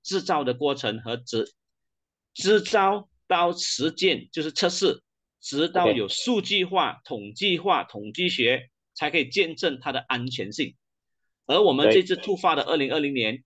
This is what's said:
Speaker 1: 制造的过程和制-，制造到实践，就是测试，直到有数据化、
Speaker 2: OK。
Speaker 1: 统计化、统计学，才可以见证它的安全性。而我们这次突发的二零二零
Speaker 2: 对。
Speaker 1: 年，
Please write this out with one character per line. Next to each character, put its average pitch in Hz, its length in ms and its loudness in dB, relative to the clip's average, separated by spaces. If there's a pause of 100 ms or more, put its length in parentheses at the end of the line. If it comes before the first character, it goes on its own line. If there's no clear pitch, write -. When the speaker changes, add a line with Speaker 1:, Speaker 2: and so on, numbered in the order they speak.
Speaker 1:
制 185 180 -4
造 151 220 -2
的 123 100 -2
过 139 220 0
程 113 240 -4
和 113 160 -8
制-， 123 380 -6 (840)
制 202 260 4
造 202 480 2 (180)
到 175 260 2
实 - 380 -4
践， 160 420 0
就 160 80 -4
是 151 100 -4
测 175 180 0
试， 180 320 0 (380)
直 156 300 -2
到 180 200 4
有 104 200 0
数 233 320 0
据 185 240 -2
化、 185 260 0
Speaker 2:
OK。 - 140 -14
Speaker 1:
统 104 280 -10
计 180 240 0
化、 156 280 0
统 107 260 -14
计 175 160 -2
学， 127 420 0 (240)
才 151 160 -2
可 160 80 0
以 131 120 0
见 165 260 0
证 143 260 -2
它 135 120 -6
的 131 80 -4
安 123 260 -6
全 104 240 -8
性。 123 240 -6 (720)
而 175 160 2
我 202 100 6
们 135 180 4
这 196 140 6
次 180 140 -2
突 196 180 -4
发 180 200 2
的 - 80 0
二 - 120 0
零 135 160 -2
二 156 80 0
零 143 140 -2
Speaker 2:
对。 127 80 0
Speaker 1:
年， 113 240 -2